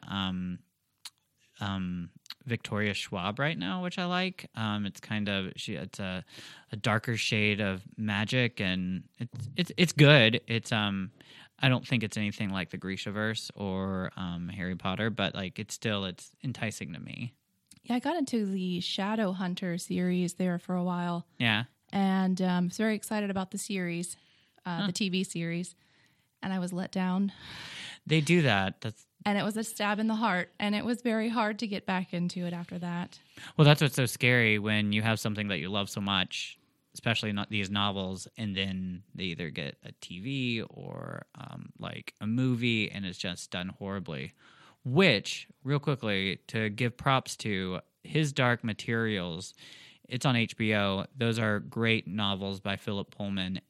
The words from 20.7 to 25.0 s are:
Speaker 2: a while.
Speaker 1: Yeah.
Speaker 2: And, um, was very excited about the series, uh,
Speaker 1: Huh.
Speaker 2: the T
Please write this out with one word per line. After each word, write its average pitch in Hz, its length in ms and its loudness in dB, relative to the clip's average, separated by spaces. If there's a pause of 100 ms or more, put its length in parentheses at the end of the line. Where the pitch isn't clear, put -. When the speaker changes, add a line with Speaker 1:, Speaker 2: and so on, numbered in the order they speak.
Speaker 2:
a 180 100 0
while. 175 420 -2 (120)
Speaker 1:
Yeah. 113 260 4 (260)
Speaker 2:
And, 190 520 2
um, 180 240 2
was 180 100 -4
very 220 180 2
excited 208 360 -2
about 190 220 -4
the 202 60 -6
series, 175 600 -4 (480)
uh, 175 140 -2
Speaker 1:
Huh. 202 80 0
Speaker 2:
the 175 40 -2
T 202 160 0